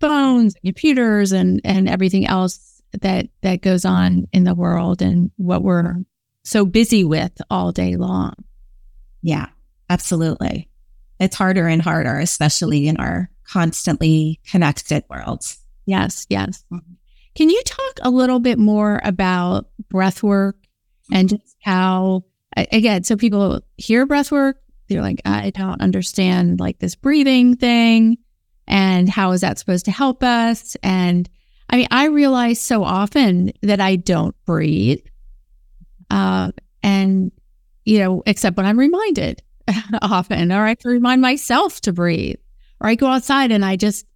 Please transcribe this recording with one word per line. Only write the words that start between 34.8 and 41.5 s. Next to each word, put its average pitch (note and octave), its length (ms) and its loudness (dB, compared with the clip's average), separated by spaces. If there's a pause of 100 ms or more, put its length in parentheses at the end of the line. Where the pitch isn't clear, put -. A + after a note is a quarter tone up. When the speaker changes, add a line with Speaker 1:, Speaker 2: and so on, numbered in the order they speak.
Speaker 1:
uh, F#3 420 -2 (300)
and, F#3+ 500 0 (520)
you G#3+ 140 4
know, F#3 280 0
except G3 300 -2
when F#3+ 100 0
I'm G#3+ 120 2
reminded F4 640 0 (240)
<laughs> A3 60 0 (300)
often, F3+ 500 0
or G#3 120 2
I G#3+ 60 2
have A#3 80 -2
to - 100 -8
remind B3 320 2
myself C4+ 640 0